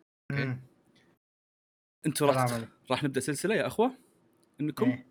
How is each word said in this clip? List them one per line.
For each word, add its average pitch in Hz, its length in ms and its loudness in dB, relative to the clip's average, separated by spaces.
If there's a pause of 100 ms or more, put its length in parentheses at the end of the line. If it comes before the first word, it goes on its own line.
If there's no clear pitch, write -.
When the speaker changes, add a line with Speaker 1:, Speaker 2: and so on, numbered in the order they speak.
(320)
Speaker 1:
أوكي. 139 140 -2
Speaker 2:
مم. 131 160 -4 (1400)
Speaker 1:
أنتوا 147 220 0
راح 139 80 6
Speaker 2:
سلام 127 120 2
Speaker 1:
تخ-، 120 60 -2
Speaker 2:
عليكم. 113 180 -8 (200)
Speaker 1:
راح 127 120 -2
نبدأ 135 160 0
سلسلة 151 360 -2
يا 127 120 0
أخوة، 226 240 2 (720)
إنكم 143 280 2
Speaker 2:
إيه. 127 220 -2